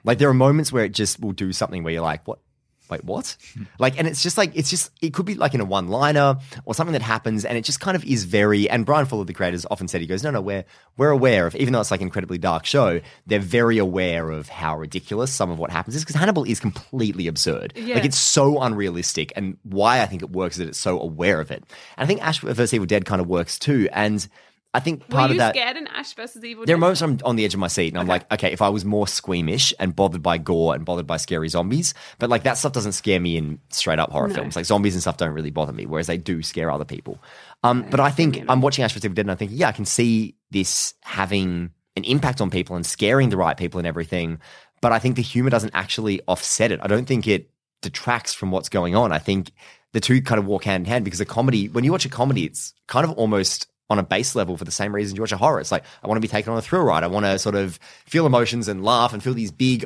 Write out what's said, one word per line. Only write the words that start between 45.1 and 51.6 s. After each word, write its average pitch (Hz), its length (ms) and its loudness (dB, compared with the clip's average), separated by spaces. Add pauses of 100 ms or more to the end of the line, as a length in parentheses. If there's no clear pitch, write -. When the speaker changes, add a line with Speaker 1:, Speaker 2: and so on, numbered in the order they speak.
Speaker 1:
the 127 80 0
humor 123 280 0
doesn't 110 220 2
actually 98 540 -2
offset 107 460 0
it. - 100 -4
I 98 60 -4
don't 117 180 2
think 113 220 0
it 98 200 2 (320)
detracts - 540 -4
from 95 160 -4
what's 92 180 -2
going 90 280 2
on. 113 160 4
I 78 80 0
think 95 320 -2 (400)
the 113 80 -2
two 127 200 4
kind 120 200 2
of 98 60 -2
walk 107 180 -2
hand 95 200 0
in 95 60 -2
hand 120 140 0
because 90 160 -4
a 104 40 -2
comedy, 113 440 0